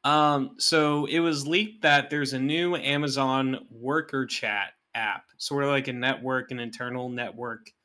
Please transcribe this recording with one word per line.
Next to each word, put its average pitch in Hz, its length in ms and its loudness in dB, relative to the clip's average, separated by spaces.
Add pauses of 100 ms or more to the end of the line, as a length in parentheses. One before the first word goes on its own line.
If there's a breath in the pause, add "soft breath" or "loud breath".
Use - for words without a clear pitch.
Um, 147 540 4
so 147 480 4
it 156 120 0
was 156 300 0
leaked 208 340 0
that 143 280 6
there's 143 220 -2
a 131 60 -4
new 165 380 0
Amazon 135 960 0
worker 135 540 -4
chat 104 500 -4 (200)
app, 110 300 -4 (120)
sort 143 280 -4
of 139 60 0
like 135 180 0
a 131 40 -6
network, 127 600 -2
an 127 80 -6
internal 123 480 -6
network 120 580 -8 (180)